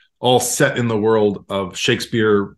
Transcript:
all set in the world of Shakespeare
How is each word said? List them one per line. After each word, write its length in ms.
all 200
set 380
in 100
the 100
world 520
of 280
Shakespeare 800